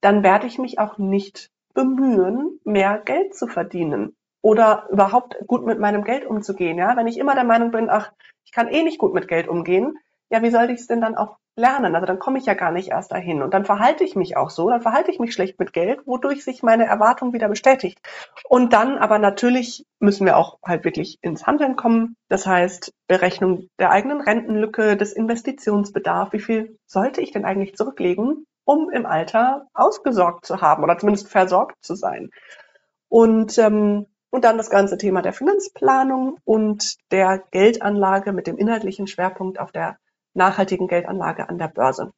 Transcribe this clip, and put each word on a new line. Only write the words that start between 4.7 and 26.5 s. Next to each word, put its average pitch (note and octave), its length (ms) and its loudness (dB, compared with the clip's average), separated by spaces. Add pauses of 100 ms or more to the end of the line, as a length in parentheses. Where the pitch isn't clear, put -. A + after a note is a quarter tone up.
überhaupt G3 460 2 (100)
gut A#3+ 200 -2
mit A3+ 120 -2
meinem G#3 260 0
Geld B3+ 200 -4
umzugehen. G3 540 -4
Ja? G#3+ 180 2
Wenn A#3 120 0
ich A#3 100 -8
immer C#4 160 0
der B3+ 100 0
Meinung A#3 280 2
bin, A3+ 180 -2
„Ach, G#3 220 -2 (340)
ich - 60 -20
kann A#3 160 -2
eh D#4 140 0
nicht D#4+ 160 -2
gut - 140 0
mit F3 160 -4
Geld E3 180 -2
umgehen“, F3+ 520 -2 (320)
ja, A3+ 120 2
wie A#3 80 2
soll A#3+ 200 2
ich's A#3+ 160 -8
denn A#3 140 -2
dann A3 160 -4
auch G#3 200 -6 (180)
lernen? A#3+ 400 0
Also F3 120 0
dann F#3 120 -4
komme C4 200 -4
ich C4 80 -6
ja G3+ 80 0
gar E3+ 180 -4
nicht F3+ 180 -6
erst F3+ 220 -6
dahin. E3+ 300 -4
Und C3 120 -4
dann G3 100 2
verhalte A#3+ 400 2
ich - 120 -6
mich F#3 200 -4
auch C#3 140 -2
so, E3+ 180 -2
dann A#3 140 0
verhalte C4+ 280 0
ich - 80 -6
mich A#3 140 -4
schlecht F#3+ 260 -6
mit F#3 140 -6
Geld, G3 340 -4
wodurch C#4 380 -6
sich B3+ 180 -10
meine A3+ 220 4
Erwartung A3 480 2
wieder A3+ 160 -2
bestätigt. G#3+ 500 0 (500)
Und B3 240 6
dann A#3+ 260 2
aber G#3+ 200 2
natürlich A#3+ 680 0 (120)
müssen G3 280 2
wir F3 100 6
auch - 280 0
halt E3+ 200 -4
wirklich - 380 -4
ins E3+ 240 -6
Handeln C#4+ 300 0
kommen. A3+ 400 0 (120)
Das F#3+ 180 -2
heißt, F3+ 460 0 (140)
Berechnung F#3 640 0 (100)
der F#3 120 2
eigenen C4+ 300 2
Rentenlücke, G#3+ 760 0
des G#3 160 -4
Investitionsbedarfs, G#3 1200 -4
wie G#3+ 80 -4
viel A3 460 -6